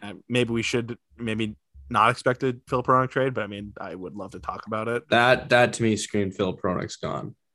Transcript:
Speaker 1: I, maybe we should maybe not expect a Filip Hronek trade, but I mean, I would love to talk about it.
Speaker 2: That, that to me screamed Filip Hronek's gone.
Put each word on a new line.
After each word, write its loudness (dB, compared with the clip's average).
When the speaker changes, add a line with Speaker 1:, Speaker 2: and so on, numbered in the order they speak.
Speaker 1:
I, -12
maybe 2
we 0
should -2
maybe -4
not 6
expect 0
a 0
Filip -2
Hronek 4
trade, 0
but -4
I -8
mean, -10
I -10
would -12
love -12
to -12
talk -10
about -4
it. -4
Speaker 2:
That, 4
that 6
to -4
me 4
screamed -2
Filip -2
Hronek's -2
gone. -8